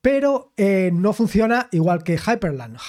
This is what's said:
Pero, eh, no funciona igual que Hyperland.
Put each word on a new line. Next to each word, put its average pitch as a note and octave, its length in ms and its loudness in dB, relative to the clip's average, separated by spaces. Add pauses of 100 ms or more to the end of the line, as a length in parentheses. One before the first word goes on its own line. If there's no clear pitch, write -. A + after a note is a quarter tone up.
Pero, C#4 560 0
eh, F#3+ 360 2
no F#3 200 2
funciona A#3 580 0
igual E3 320 0
que G3+ 160 -2
Hyperland. C#3+ 580 -4 (120)